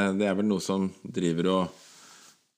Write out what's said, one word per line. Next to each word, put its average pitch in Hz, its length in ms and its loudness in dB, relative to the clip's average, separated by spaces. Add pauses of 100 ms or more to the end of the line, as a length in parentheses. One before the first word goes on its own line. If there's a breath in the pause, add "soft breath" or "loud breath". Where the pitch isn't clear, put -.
(180)
det 104 120 2
er 95 100 0
vel 107 80 0
noe 95 160 0
som 95 240 -2 (160)
driver 87 480 0
og, 92 300 -2 (760 soft breath)